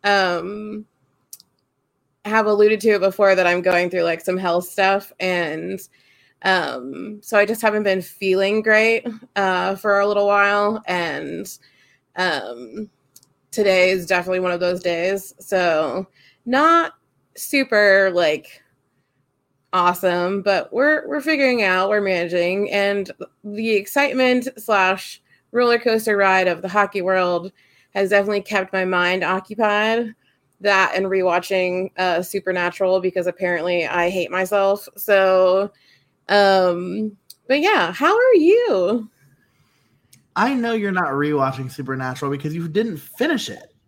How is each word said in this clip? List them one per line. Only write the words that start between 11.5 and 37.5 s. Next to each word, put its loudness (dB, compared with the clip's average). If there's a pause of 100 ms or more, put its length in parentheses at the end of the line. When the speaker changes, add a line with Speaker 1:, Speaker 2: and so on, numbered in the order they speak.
Speaker 1:
um, -6 (600)
today 4
is -2
definitely -2
one -2
of -2
those -2
days. -4
So -2 (360)
not 2 (420)
super, 2
like, -2 (1120)
awesome, 0
but 0
we're, 2
we're -4
figuring 0
out, 2
we're 2
managing, -2
and -2 (340)
the -6
excitement 0
slash -2 (300)
roller 2
coaster 0
ride 4
of -2
the -8
hockey 0
world 0 (380)
has -2
definitely 2
kept -4
my -2
mind 0
occupied. -2 (460)
That 2
and -2
rewatching, -2
uh, 0
Supernatural, -2
because -2
apparently -2
I 0
hate -4
myself. -2
So, 2 (600)
um, 2 (320)
but 2